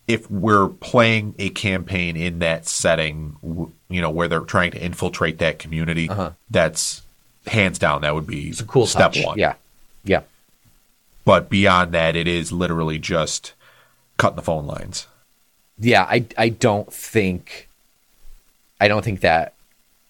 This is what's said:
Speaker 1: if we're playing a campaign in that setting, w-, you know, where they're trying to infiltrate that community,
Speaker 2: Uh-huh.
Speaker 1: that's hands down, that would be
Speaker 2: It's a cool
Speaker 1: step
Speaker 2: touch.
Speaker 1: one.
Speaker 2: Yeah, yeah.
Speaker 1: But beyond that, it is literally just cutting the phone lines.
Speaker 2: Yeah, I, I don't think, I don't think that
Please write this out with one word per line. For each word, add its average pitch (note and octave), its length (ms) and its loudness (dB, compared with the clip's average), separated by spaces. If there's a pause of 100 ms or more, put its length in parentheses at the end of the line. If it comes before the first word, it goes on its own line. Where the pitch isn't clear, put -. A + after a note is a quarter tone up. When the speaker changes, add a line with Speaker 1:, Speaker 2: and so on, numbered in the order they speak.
Speaker 1:
if A2+ 240 -2
we're G2+ 380 4
playing A2+ 720 0
a G2 120 -4
campaign F2+ 680 -4
in E2+ 220 -4
that D#2+ 280 -2
setting, D#2 680 -2 (100)
w-, E2 240 -6 (200)
you F2+ 100 -4
know, E2 80 -2
where E2+ 200 -2
they're E2 120 0
trying F2 300 0
to - 120 -10
infiltrate F2 580 -4
that D#2 180 0
community, D#2+ 500 -4
Speaker 2:
Uh-huh. F#2 220 -4 (200)
Speaker 1:
that's E2 520 0 (440)
hands F#2+ 320 0
down, D2 240 0
that D2+ 120 0
would D#2 120 -4
be C#2+ 220 -8
Speaker 2:
It's - 120 -10
a A2 40 -10
cool A2+ 220 2
Speaker 1:
step - 260 2
Speaker 2:
touch. - 120 -2
Speaker 1:
one. F2+ 140 -4
Speaker 2:
Yeah, D2+ 160 0 (500)
yeah. F#2 160 2 (1040)
Speaker 1:
But F2 260 6
beyond F2+ 420 4
that, E2 240 2
it E2 100 -2
is E2+ 260 -2
literally E2 460 -2
just - 540 -4 (640)
cutting - 200 0
the - 60 -8
phone D#2 240 -4
lines. - 400 -10 (720)
Speaker 2:
Yeah, G#2+ 260 6
I, A#2+ 220 0 (100)
I A#2 140 2
don't G#2 420 0
think, - 760 -4 (1120)
I G#2 80 6
don't G#2 160 2
think G2 160 -4
that E2 340 2 (560)